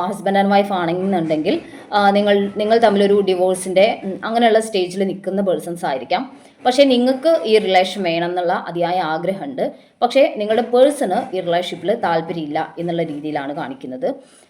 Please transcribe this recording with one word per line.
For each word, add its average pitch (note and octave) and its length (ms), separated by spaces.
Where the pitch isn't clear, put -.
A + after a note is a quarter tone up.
husband G3 320
and G3 120
wife G3+ 180
ആണെന്നുണ്ടെങ്കിൽ, F3 880
ആ, G3+ 180
നിങ്ങൾ, G3+ 460
നിങ്ങൾ G#3+ 220
തമ്മിലൊരു G3+ 500
ഡിവോഴ്സിൻ്റെ, F#3 760
ഉം, F#3+ 200
അങ്ങനെയുള്ള A3 360
സ്റ്റേജിൽ F#3+ 440
നിൽക്കുന്ന F#3+ 380
പേഴ്സൺസ് F3 440
ആയിരിക്കാം. D#3+ 640
പക്ഷേ B3+ 180
നിങ്ങൾക്ക് B3+ 600
ഈ G#3+ 140
റിലേഷൻ F#3+ 440
വേണം E3+ 280
എന്നുള്ള F3+ 380
അതിയായ E3+ 320
ആഗ്രഹമുണ്ട്. E3 720
പക്ഷേ C4+ 340
നിങ്ങളുടെ A3 260
പേഴ്സണ് B3 720
ഈ F#3 40
റിലേഷൻഷിപ്പിൽ F3 540
താല്പര്യമില്ല E3 840
എന്നുള്ള E3+ 240
രീതിയിലാണ് D3 500
കാണിക്കുന്നത്. C3+ 640